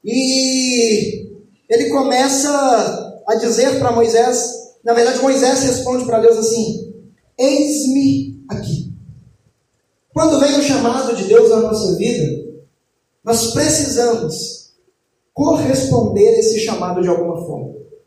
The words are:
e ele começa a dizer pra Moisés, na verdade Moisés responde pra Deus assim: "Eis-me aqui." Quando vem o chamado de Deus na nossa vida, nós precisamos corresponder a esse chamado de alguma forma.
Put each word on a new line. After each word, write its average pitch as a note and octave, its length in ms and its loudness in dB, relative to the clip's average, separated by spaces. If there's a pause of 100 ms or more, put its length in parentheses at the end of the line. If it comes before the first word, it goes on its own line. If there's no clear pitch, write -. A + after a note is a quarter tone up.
e B3+ 1200 0 (420)
ele B3+ 220 2
começa C4+ 1400 0
a A3 80 0
dizer A#3 460 0
pra A#3+ 100 0
Moisés, A#3 640 2 (320)
na A#3 100 2
verdade B3 260 2
Moisés C4+ 440 2
responde B3 400 -2
pra A3+ 160 0
Deus A3+ 180 6
assim: A3 560 -4 (420)
"Eis-me C#4 1120 0
aqui." - 440 -8 (1200)
Quando D#4 260 2
vem C#4 180 2
o D4 60 2
chamado B3 540 -2
de G3 80 -6
Deus A3 260 6
na A3+ 60 4
nossa G#3+ 400 0
vida, G3 480 -2 (800)
nós A3+ 280 0
precisamos C4 1200 -2 (580)
corresponder A#3+ 1040 2
a - 20 2
esse A3 220 0
chamado F3+ 420 -4
de F3+ 60 0
alguma E3+ 360 -2
forma. - 300 -12 (320)